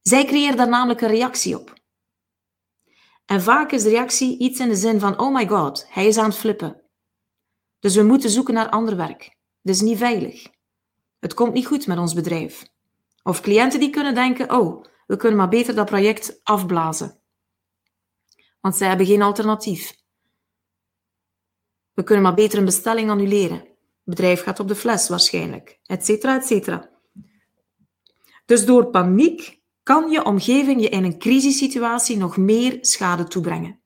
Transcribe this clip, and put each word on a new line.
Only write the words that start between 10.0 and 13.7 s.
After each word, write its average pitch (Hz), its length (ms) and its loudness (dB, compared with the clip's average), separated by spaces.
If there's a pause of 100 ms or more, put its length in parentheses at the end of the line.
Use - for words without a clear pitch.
Het - 140 -10
komt 233 200 0
niet 254 140 -2
goed 285 200 -4
met 175 100 -2
ons 170 160 -2
bedrijf." 165 520 -6 (580)
Of 180 180 -4
cliënten 247 380 2